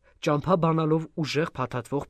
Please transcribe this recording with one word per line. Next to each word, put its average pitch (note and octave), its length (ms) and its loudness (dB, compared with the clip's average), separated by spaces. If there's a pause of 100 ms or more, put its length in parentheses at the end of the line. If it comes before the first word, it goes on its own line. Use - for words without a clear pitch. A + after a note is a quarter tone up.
(220)
ճամփա D3 400 2
բանալով D#3+ 400 2 (200)
ուժեղ C#3 360 -2
փաթաթվող B2+ 520 -4